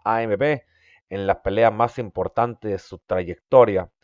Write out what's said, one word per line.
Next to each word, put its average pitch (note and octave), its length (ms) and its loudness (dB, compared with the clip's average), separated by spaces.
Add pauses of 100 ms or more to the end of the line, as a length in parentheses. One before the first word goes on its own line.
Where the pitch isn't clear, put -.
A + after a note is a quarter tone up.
A A2+ 180 -2
M G#2+ 140 -2
B C#3 280 -2 (440)
en G2 180 -8
la F#2+ 160 -2
pelea A2 300 2
más A2+ 260 -2
importante A2+ 680 -6
de G2 100 -4
su - 200 -18
trayectoria. F#2 920 2 (140)